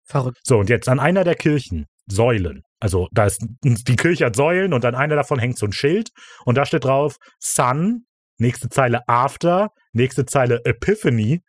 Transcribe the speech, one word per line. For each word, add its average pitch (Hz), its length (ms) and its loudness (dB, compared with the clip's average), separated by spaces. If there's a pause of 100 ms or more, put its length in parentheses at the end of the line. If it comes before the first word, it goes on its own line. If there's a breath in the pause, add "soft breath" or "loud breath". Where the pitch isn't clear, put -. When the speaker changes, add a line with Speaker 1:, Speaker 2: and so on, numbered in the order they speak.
Speaker 1:
Verrückt. 127 360 -4
Speaker 2:
So, 123 140 2
und 101 140 0
jetzt 120 180 0
an 131 120 2
einer 180 240 2
der 170 100 0
Kirchen, 131 500 -2 (260)
Säulen. 98 520 0 (180)
Also 90 320 0
da 104 140 4
ist, - 180 -2 (180)
die 120 340 2
Kirche 165 280 0
hat 113 120 -2
Säulen 175 360 2
und 120 140 0
an 120 80 0
einer 147 220 0
davon 143 220 0
hängt 123 200 -2
so 107 80 -2
ein 98 60 -4
Schild 180 360 0 (380 loud breath)
und 120 100 2
da 139 80 2
steht 143 200 -2
drauf, 135 320 0 (220 soft breath)
Sun, 165 680 0 (340)
nächste 120 300 -2
Zeile 120 380 0
After, 170 640 0 (240)
nächste 127 340 0
Zeile 120 400 0
Epiphany, 131 840 0